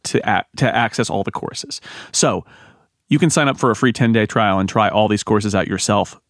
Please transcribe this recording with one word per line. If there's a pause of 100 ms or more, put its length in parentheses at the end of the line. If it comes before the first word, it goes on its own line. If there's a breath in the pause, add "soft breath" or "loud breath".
to
a-, (120)
to
access
all
the
courses. (300 loud breath)
So, (600 soft breath)
you
can
sign
up
for
a
free
ten-day
trial
and
try
all
these
courses
out
yourself. (100)